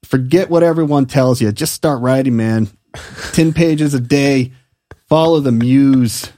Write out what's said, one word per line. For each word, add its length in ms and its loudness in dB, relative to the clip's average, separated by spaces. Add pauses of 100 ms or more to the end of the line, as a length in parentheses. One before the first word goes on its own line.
Forget 440 0
what 140 2
everyone 440 0
tells 360 0
you. 100 0
Just 220 -6
start 260 -2
writing, 360 0
man. 320 0 (640)
Ten 200 2
pages 400 0
a 80 -2
day. 520 0 (560)
Follow 320 2
the 120 0
muse. 840 2